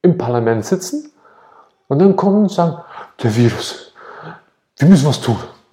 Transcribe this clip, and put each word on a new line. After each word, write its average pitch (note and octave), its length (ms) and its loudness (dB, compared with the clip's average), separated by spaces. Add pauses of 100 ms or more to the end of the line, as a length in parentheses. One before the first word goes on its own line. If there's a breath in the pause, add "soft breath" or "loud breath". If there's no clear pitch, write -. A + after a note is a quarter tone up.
im F3 160 2
Parlament A#2 460 -2
sitzen - 480 -6 (760 soft breath)
und C#3 100 0
dann F#3+ 160 4
kommen G3 280 0
und F#3+ 80 0
sagen, E3+ 260 -2 (440 loud breath)
„Der A2 140 -2
Virus, - 580 -2 (840 loud breath)
wir C#3+ 100 2
müssen D#3+ 180 6
was C3+ 140 0
tun.“ A2 240 -4 (300)